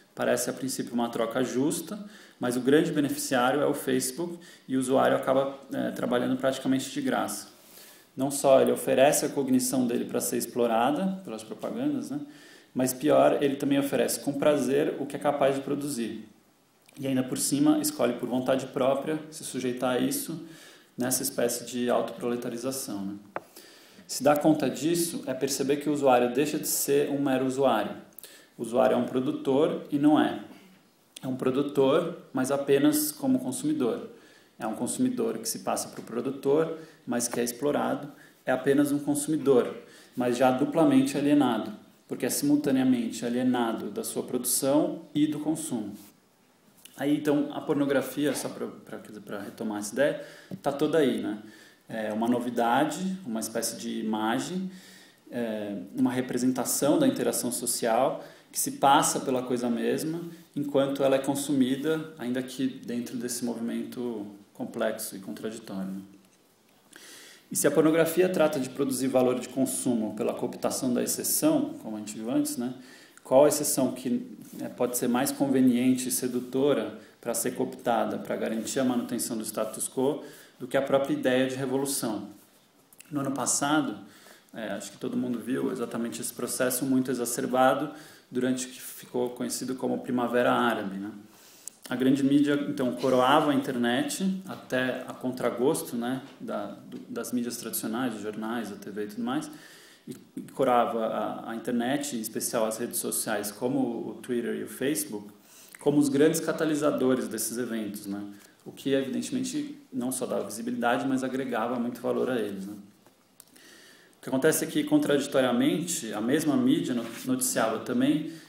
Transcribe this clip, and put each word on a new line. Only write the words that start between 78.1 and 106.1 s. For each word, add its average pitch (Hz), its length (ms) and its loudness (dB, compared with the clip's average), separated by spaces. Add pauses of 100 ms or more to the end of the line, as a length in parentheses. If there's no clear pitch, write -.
pra 107 180 -6
garantir 110 440 -4
a 131 40 2
manutenção 120 540 -2
do 107 60 -6
status - 440 -6
quo 135 360 -2 (360)
do 127 80 -10
que 139 100 0
a 131 40 2
própria 135 320 2
ideia 131 340 2
de 131 80 -4
revolução? 131 760 -4 (800)
No 147 80 -2
ano 135 120 -2
passado, 135 640 0 (560)
é, 107 180 -8
acho - 200 -10
que - 60 -20
todo 120 180 -6
mundo 123 240 -2
viu 127 320 -2
exatamente 117 500 -6
esse - 120 -8
processo 127 520 -2
muito 131 260 2
exacerbado 127 800 2 (400)
durante 127 360 0
o - 20 -14
que - 100 -16
ficou - 520 -6
conhecido 123 420 -6
como 123 280 -2
Primavera 123 500 2
Árabe, 107 480 0
né? 104 120 -8 (800)
A 127 60 -4
grande 135 280 2
mídia, 143 300 4 (160)
então, 123 240 -2
coroava 135 560 4
a 139 60 4
internet 139 920 0
até 127 600 -4
a - 60 -12
contragosto, 123 800 0
né, 127 260 -2 (180)
da, 107 280 -6
do, - 320 -14 (100)
das 117 220 -8
mídias 120 260 -2
tradicionais, 113 560 -4
dos 104 80 -10
jornais, 107 480 -6
da 101 60 -10
T 104 160 -12
V 104 120 -6
e 104 40 -6
tudo 117 160 -8
mais, - 260 -2 (580)
e, - 80 -12 (220)
e - 40 -10
coroava 117 640 2
a, 107 420 -6
a 117 60 -8
internet, 123 600 -2
em 117 40 -4
especial 110 480 -2
as 110 100 -4
redes 117 220 -6
sociais, 107 520 -4
como 135 280 -2
o 117 420 -4
Twitter 113 360 -4
e 107 60 -6
o - 40 -10
Facebook, 131 640 -4 (460)
como 147 180 2
os 139 120 6
grandes 156 300 4